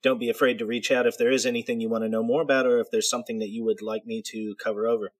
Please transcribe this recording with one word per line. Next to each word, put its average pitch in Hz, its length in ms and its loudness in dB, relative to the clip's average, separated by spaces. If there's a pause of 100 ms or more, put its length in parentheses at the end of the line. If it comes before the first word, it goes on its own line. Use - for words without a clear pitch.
Don't 175 180 2
be 120 100 0
afraid 120 300 2
to 117 60 -4
reach - 260 -2
out 123 140 4
if 120 120 2
there 120 120 4
is 127 160 2
anything 117 360 -2
you 113 80 -2
want 113 160 0
to 110 40 0
know 110 140 0
more 127 180 2
about, 135 240 2
or 120 140 4
if 110 100 -2
there's 110 200 0
something 113 300 -4
that 107 100 -4
you 113 160 -6
would 107 160 0
like 107 240 -6
me 113 220 -6
to 107 280 -8
cover 110 320 -4
over. 110 320 0